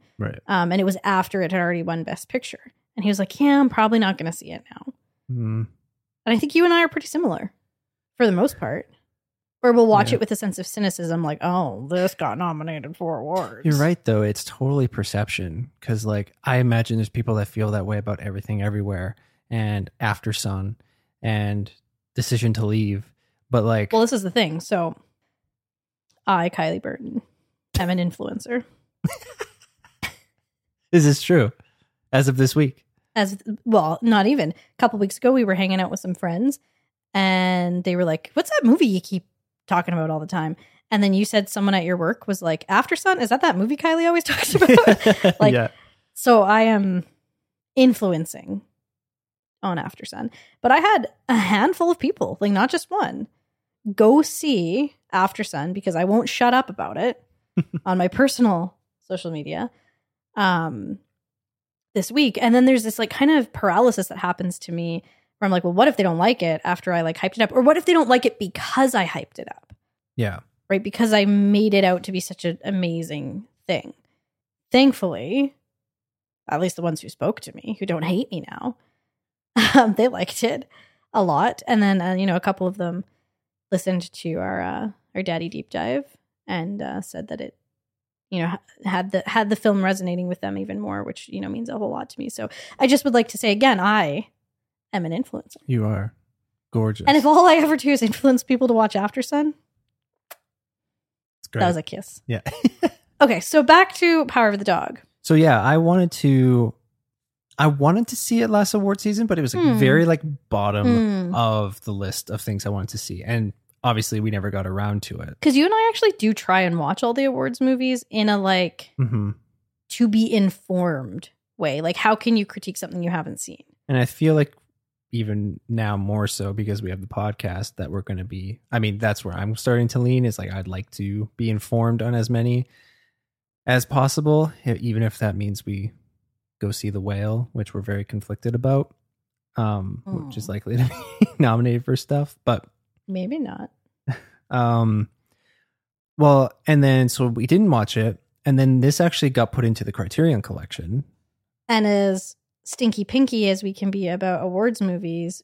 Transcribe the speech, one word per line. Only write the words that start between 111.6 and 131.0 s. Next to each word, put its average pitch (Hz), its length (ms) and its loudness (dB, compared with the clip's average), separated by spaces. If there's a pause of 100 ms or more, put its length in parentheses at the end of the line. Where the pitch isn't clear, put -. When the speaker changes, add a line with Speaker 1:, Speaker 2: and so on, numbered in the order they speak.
Speaker 1:
the 107 100 -6
list 98 360 -6
of 101 120 -6
things 101 260 -6
I - 20 -4
wanted 98 200 -6
to 107 100 -10
see. 95 240 -12
And 110 300 -4 (300)
obviously 110 360 0
we 110 100 -2
never 101 220 -4
got 95 160 -4
around 101 420 -4
to - 120 -12
it. - 200 -14
Speaker 2:
'Cause 269 140 4
you 285 100 4
and 403 80 2
I 440 160 2
actually 440 300 2
do 220 120 2
try 190 300 0
and 170 160 0
watch 160 240 -4
all 240 140 0
the 269 80 0
awards 262 360 -2
movies 254 520 0
in 214 180 0
a, 208 80 2
like, 185 640 -2
Speaker 1:
Mm-hmm. 107 320 -2 (580)
Speaker 2:
to 240 180 0
be 220 240 2
informed 175 960 -2 (280)
way. 151 240 -2
Like, 170 160 -2
how 220 180 2
can 226 220 2
you 202 80 0
critique - 320 -12
something 180 240 -8
you 175 80 -4
haven't 170 300 -6
seen? - 240 -16 (240)
Speaker 1:
And 135 100 0
I 127 80 2
feel 156 300 2
like 147 180 2 (580)
even 104 560 -4
now 110 300 -2
more 104 300 -2
so 101 260 -6
because 107 300 -4
we 92 80 -6
have 95 100 -10
the 95 60 -12
podcast 104 720 -6
that 90 120 -8
we're 98 140 -8
gonna 92 220 -8
be, 95 340 -12 (120)
I 120 60 -2
mean, 104 220 -2
that's 107 260 -2
where 87 80 -8
I'm 98 220 -6
starting 120 320 0
to 123 100 -4
lean 123 260 2
is, 113 140 -2
like, 95 160 -10
I'd 95 140 -10
like 92 240 -10
to 101 440 -8